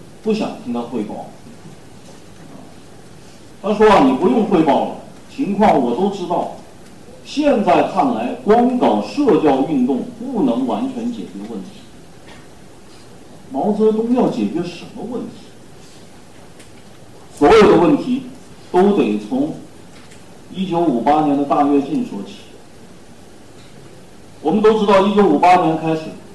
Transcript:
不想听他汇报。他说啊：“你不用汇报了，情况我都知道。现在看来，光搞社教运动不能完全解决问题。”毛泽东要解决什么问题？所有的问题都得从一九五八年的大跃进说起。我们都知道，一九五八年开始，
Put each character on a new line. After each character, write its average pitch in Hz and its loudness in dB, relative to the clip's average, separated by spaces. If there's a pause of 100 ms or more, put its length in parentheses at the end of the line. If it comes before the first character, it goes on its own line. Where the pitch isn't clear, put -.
(240)
不 214 0
想 - -4 (120)
听 123 -10
他 120 -4
汇 117 -8
报。 - -12 (2250)
他 208 -2
说 214 6
啊 170 6
：“你 131 4
不 180 0
用 233 2
汇 165 2
报 135 0
了， - -10 (440)
情 180 -4
况 190 4
我 120 0
都 196 -2
知 180 -8
道。 - -4 (720)
现 262 0
在 170 2
看 143 0
来， 117 -6
光 240 2
搞 - 0
社 233 2
教 139 2
运 127 0
动 131 -2 (160)
不 233 -4
能 123 -2
完 117 -4
全 120 -6
解 - -12
决 87 -12 (200)
问 110 -12
题。” - -20 (1700)
毛 - -4
泽 214 2
东 233 -2
要 220 2
解 - -4
决 170 -6
什 - -10 (120)
么 - -14
问 247 -8
题？ - -16 (1900)
所 - 4
有 214 8
的 - 6
问 143 4
题 127 -2 (480)
都 196 2
得 107 0 (120)
从 160 -2 (1000)
一 180 -6
九 170 -2
五 131 0
八 151 2
年 143 0
的 139 -2
大 143 0
跃 143 2
进 131 -4
说 104 -12
起。 - -18 (2000)
我 147 -2
们 208 0
都 220 4
知 202 0
道， 196 4
一 202 0
九 202 4
五 147 2
八 180 6
年 160 0
开 160 -2
始， 156 -6 (320)